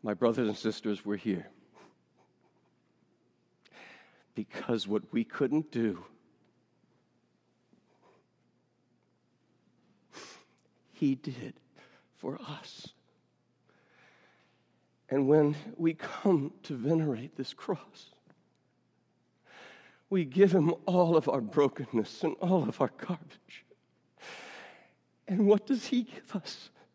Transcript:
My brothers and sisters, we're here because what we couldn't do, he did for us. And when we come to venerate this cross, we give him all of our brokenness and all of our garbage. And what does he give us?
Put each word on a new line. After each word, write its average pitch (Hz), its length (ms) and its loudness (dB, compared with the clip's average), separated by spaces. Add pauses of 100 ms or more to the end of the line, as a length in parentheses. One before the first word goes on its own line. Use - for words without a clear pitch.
My 104 100 -2
brothers 117 340 2
and 104 80 -2
sisters, 107 480 -4
we're 104 140 -4
here 92 300 -4 (3000)
because 107 520 -4
what 104 140 0 (100)
we 117 120 0
couldn't 147 480 -2
do, 117 320 -2 (4000)
he 135 240 0
did 127 400 -12 (600)
for - 200 -8 (100)
us. - 420 -16 (2250)
And 135 180 2
when 147 280 6 (220)
we 165 180 0
come - 680 0
to 147 140 -10
venerate 139 600 -2
this - 200 -10
cross, - 560 -10 (2000)
we 185 140 2
give 180 280 6
him 165 220 4 (100)
all 170 320 4
of 151 100 4
our 131 140 0
brokenness 127 840 0
and 160 160 0
all 180 300 2
of - 120 -10
our 131 160 2
garbage. - 680 -12 (1600)
And 202 180 2
what 208 200 6
does 262 220 -4
he 240 160 0
give - 320 -14
us? - 340 -10 (260)